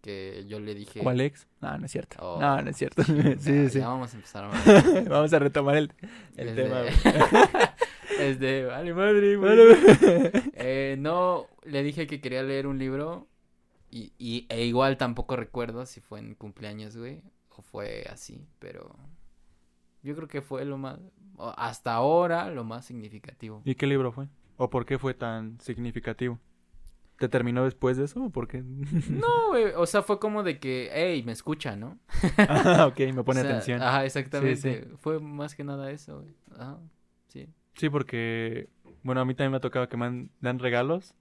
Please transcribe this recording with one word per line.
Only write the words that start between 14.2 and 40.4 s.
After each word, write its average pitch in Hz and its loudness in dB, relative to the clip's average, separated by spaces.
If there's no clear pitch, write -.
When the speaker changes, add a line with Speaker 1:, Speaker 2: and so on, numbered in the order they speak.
Speaker 1:
e 117 -4
igual 131 0
tampoco 123 -6
recuerdo 120 -10
si - -20
fue 107 -20
en 110 -18
cumpleaños, 107 -18
güey, 131 -18
o - -20
fue 101 -14
así, - -20
pero 50 -20
yo 143 -10
creo 160 -14
que 143 -10
fue 139 -10
lo 139 -8
más, 135 -12
o 117 -12
hasta 117 -8
ahora, 170 0
lo 135 -10
más 113 -14
significativo. 107 -18
Speaker 2:
¿Y 131 -4
qué 143 -4
libro 135 0
fue? 139 -12
¿O 127 -2
por 120 -4
qué 135 -4
fue 131 -6
tan 113 -10
significativo? 117 -8
¿Te 127 -4
terminó 123 0
después 127 -2
de 139 -2
eso 240 -10
o 233 -6
por 120 -8
qué? 127 -12
<laughs> 143 -6
Speaker 1:
No, 440 -2
güey, 240 0
o 170 2
sea, 202 0
fue 202 -4
como 208 -4
de 160 -6
que, 127 -6
"Ey, 160 -2
me 117 -8
escucha", 147 -8
¿no? 104 -16
<laughs> - 0
Speaker 2:
Ah, 170 4
ok, 131 -4
me 127 -4
pone 131 0
Speaker 1:
O - -2
sea, 139 -2
Speaker 2:
atención. 123 -4
Speaker 1:
ajá, 131 0
Speaker 2:
Sí, 135 -2
Speaker 1:
exactamente. 135 -4
Speaker 2:
sí. 120 -20
Speaker 1:
Fue 156 -4
más 147 -12
que 147 -14
nada 139 -10
eso, 147 -18
güey. 147 -20
Ajá, 135 -16
sí. 139 -20
Speaker 2:
Sí, 156 -4
porque, 117 -6
bueno, 127 -4
a 127 0
mí 127 -4
también 135 -2
me 135 -4
ha 131 -6
tocado 127 -4
que 120 -10
me 120 -4
han-, 123 -10